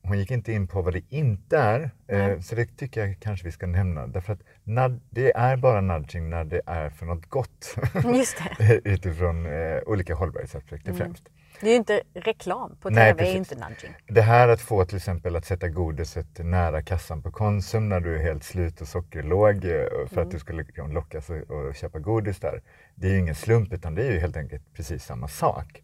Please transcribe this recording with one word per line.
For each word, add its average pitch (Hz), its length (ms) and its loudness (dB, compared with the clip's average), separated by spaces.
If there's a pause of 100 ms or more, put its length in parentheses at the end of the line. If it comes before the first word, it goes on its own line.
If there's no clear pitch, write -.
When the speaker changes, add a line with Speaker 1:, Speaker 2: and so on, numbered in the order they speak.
Speaker 1:
Hon 101 160 0
gick 98 120 -2
inte 120 220 -4
in 98 140 0
på 95 140 -2
vad 87 120 0
det 90 160 -4
inte 135 480 0
är, 120 240 4 (260)
eh, 101 100 -2
Speaker 2:
Nej. 98 260 0
Speaker 1:
så - 120 -10
det 117 100 0 (120)
tycker 117 300 -4
jag 98 120 -6
kanske 95 260 -6
vi 82 60 -6
ska - 160 -8
nämna. 87 400 0
Därför 90 260 -4
att 95 60 -8 (240)
nud-, 123 360 0 (100)
det 123 280 4
är 127 200 4
bara 123 240 4
nudging 82 480 -2
när 82 140 -2
det 78 220 -2
är 80 240 -4
för 76 160 -12
något 85 200 -6
gott. - 500 -6 (180)
Speaker 2:
<laughs> 240 220 2
Just 254 220 2 (200)
det. 110 240 8
Speaker 1:
<laughs> - 80 -10
Utifrån, 85 560 0
eh, 80 400 -4
olika 92 300 -2
hållbarhetsaspekter 78 760 -6
Speaker 2:
Mm. 180 60 -6
Speaker 1:
främst. 175 260 -6 (380)
Speaker 2:
Det 202 60 -2
är 226 40 6
ju 247 60 8
inte 208 240 2 (120)
reklam 196 680 -6
på - 80 -6
Speaker 1:
Nej, 110 240 8
Speaker 2:
T 107 40 -2
V, 170 120 2
är 185 40 0
ju 185 60 0
Speaker 1:
precis. 185 140 -6
Speaker 2:
inte 113 160 -10
nudging. - 260 -16 (120)
Speaker 1:
Det 107 140 6
här 120 260 8
att 117 140 6
få 95 240 2
till 98 120 -4
exempel 87 380 -4
att 85 100 -2
sätta 90 240 -2
godiset 80 680 -4
nära 85 420 2
kassan 80 400 -4
på 92 100 -8
Konsum 104 580 0
när 92 100 2
du 85 160 -2
är 78 40 -2
helt 78 240 0
slut 85 380 -4
och 76 60 -8
sockerlåg, 92 680 2
eh, 95 60 -4
för 69 520 -2
Speaker 2:
Mm. 87 140 0
Speaker 1:
att 90 40 -10
du 85 80 -6
skulle 78 240 -6
liksom 73 280 -10
lockas 78 380 -8
att, 78 220 -10
att 69 260 -6
köpa 90 220 -10
godis 101 400 -2
där. - 220 -6 (340)
Det 92 120 -2
är 95 40 4
ju 95 80 4
ingen 80 160 0
slump, 110 380 2
utan 80 220 -6
det 120 120 0
är 127 40 0
ju 87 80 0
helt 80 180 -2
enkelt 73 360 -10
precis 80 320 -10
samma 64 220 -10
sak. - 560 -4